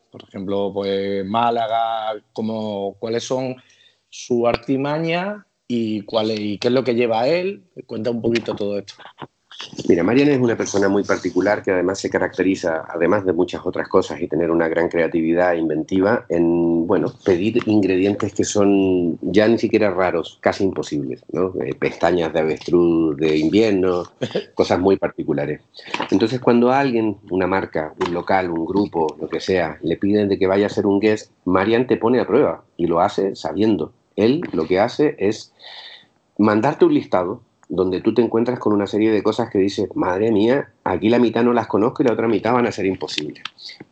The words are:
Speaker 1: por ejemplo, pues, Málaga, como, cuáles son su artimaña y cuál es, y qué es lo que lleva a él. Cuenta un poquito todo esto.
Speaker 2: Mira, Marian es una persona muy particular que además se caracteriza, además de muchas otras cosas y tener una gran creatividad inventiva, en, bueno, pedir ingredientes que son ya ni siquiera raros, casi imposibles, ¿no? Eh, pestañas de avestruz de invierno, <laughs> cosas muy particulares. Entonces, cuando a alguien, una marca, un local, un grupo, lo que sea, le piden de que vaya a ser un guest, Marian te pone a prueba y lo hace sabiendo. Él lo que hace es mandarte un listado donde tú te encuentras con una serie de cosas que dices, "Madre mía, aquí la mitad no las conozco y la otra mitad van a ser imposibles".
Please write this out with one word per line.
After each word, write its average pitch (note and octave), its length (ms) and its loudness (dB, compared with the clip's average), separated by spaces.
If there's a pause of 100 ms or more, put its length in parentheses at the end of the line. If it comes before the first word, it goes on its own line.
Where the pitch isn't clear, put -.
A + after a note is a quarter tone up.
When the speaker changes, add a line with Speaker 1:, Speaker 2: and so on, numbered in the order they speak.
(120)
Speaker 1:
por - 120 -20
ejemplo, G2 500 -6
pues, G2 500 -2
Málaga, A2+ 880 -2 (220)
como, G#2+ 640 -6
cuáles A2+ 240 -4
son C3 320 -4 (540)
su A#2+ 360 -2
artimaña E3 1000 -2 (200)
y A2 360 -4
cuál A2 280 -2
es, G#2+ 100 -4
y G#2 180 -6
qué - 100 0
es A#2+ 60 2
lo C3 100 2
que A#2+ 100 0
lleva A2+ 280 0
a B2+ 60 0
él. F#3 360 -2 (220)
Cuenta A2+ 240 -6
un A#2 120 -4
poquito A2+ 320 -2
todo G2+ 240 -4
esto. - 160 -14 (920)
Speaker 2:
Mira, E2+ 160 4
Marian C3 240 4
es C#3 100 4
una A#2 180 2
persona G2+ 320 0
muy G2 140 2
particular F#2 640 0
que G2+ 80 0
además F#2 260 0
se G2+ 100 -4
caracteriza, F2+ 800 -2
además F2+ 380 0
de F#2 60 2
muchas E2 340 -2
otras D#2+ 220 -6
cosas F2 340 -2
y F2 60 -4
tener E2 240 0
una E2 160 2
gran E2 200 0
creatividad E2+ 640 0
inventiva, E2+ 760 0
en, E2+ 580 2
bueno, E2+ 260 0 (120)
pedir G#2 420 2
ingredientes G2+ 680 2
que G2+ 100 0
son F#2+ 760 2
ya G#2 280 2
ni A2+ 100 4
siquiera G#2+ 320 2
raros, F2 500 -2
casi G2 220 -2
imposibles, D2 720 -4
¿no? F#2 280 -2
Eh, C2+ 140 -4
pestañas E2 580 0
de E2 60 0
avestruz D#2+ 800 2
de D#2 200 2
invierno, F#2 680 2 (160)
<laughs> - 340 -8
cosas F#2 240 2
muy F#2+ 180 4
particulares. D2 640 -4 (520)
Entonces, A2 260 2
cuando A#2+ 320 4
a C3 80 2
alguien, A2+ 380 0 (140)
una F#2 180 0
marca, F2 460 -4 (120)
un F2 80 -4
local, F#2 360 -2
un E2 140 -4
grupo, E2 560 -2
lo D#2+ 80 -8
que D2+ 120 -6
sea, E2 420 -2
le D#2+ 140 -2
piden G#2 320 0
de G2 100 0
que F#2+ 80 2
vaya G2 200 2
a F#2+ 40 -2
ser G2+ 160 -2
un G2 140 2
guest, G#2+ 320 0 (120)
Marian A2 440 2
te A2+ 80 2
pone A#2 240 2
a G2 80 -2
prueba G2+ 340 0 (140)
y E2+ 100 -2
lo E2+ 140 2
hace G2 340 0
sabiendo. F#2+ 580 -2 (220)
Él A#2+ 260 2 (120)
lo E2 160 -2
que F2+ 100 2
hace A#2+ 400 0
es G#2 340 -4 (880)
mandarte A2 460 4
un D#3 100 6
listado G#2+ 480 -2 (280)
donde F#2 300 0
tú G#2+ 140 0
te B2 80 4
encuentras A#2 360 0
con A2+ 140 0
una G2+ 140 0
serie A2 260 0
de G2+ 100 0
cosas - 280 -2
que G#2 80 -2
dices, G2 360 0
"Madre G#2+ 380 0
mía, A#2 380 2 (140)
aquí F#2 260 0
la A#2+ 80 4
mitad A#2 260 2
no A#2+ 80 4
las A#2 140 0
conozco A2 360 0
y C3+ 40 4
la A2 80 2
otra A2+ 120 -2
mitad A2 280 2
van A#2+ 120 2
a G2+ 60 -2
ser F#2+ 140 -2
imposibles". D2+ 560 -6 (500)